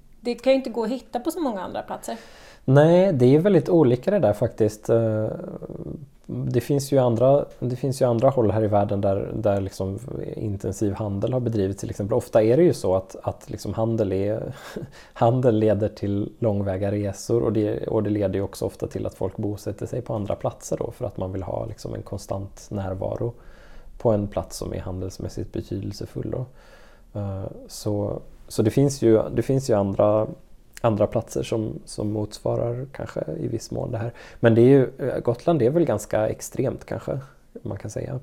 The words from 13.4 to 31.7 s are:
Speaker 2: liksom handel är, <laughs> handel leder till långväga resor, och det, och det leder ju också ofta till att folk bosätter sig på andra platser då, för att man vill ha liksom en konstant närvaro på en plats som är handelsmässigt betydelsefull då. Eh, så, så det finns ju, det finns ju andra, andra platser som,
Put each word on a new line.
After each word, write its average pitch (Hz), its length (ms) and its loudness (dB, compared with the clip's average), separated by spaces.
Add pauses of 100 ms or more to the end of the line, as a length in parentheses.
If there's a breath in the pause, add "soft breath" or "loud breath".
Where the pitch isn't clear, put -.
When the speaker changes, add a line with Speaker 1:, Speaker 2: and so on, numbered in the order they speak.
Speaker 2:
liksom 104 240 -8
handel 113 400 0
är, 101 400 -2 (300 loud breath)
<laughs> - 300 -20
handel 123 460 4
leder 104 300 2
till 101 500 -4
långväga 101 520 0
resor, 104 520 -2
och - 100 0
det, 107 340 0
och 110 160 0
det 101 60 -2
leder 101 260 0
ju 98 60 0
också - 240 -6
ofta - 220 -6
till 104 180 -6
att - 100 -8
folk - 220 -6
bosätter 104 480 -6
sig 123 160 -6
på 117 120 -8
andra 104 220 -4
platser - 420 -6
då, - 140 -6
för - 140 -8
att - 120 -8
man 92 160 -4
vill 95 100 -6
ha - 220 -6
liksom - 300 -10
en 104 80 -10
konstant 101 680 -10
närvaro 101 640 -4 (640 soft breath)
på 117 140 2
en 104 160 0
plats - 300 -8
som - 160 -8
är 90 60 -6
handelsmässigt 92 720 -8
betydelsefull 101 800 -8
då. 127 140 -4 (720 soft breath)
Eh, 98 240 -6 (240)
så, 104 540 -4 (260)
så - 140 -2
det 110 100 2
finns 139 300 2
ju, 110 180 8 (160)
det 120 60 2
finns 135 280 0
ju 117 40 2
andra, 104 540 4 (540)
andra 104 260 2
platser - 360 -4
som, 117 420 -4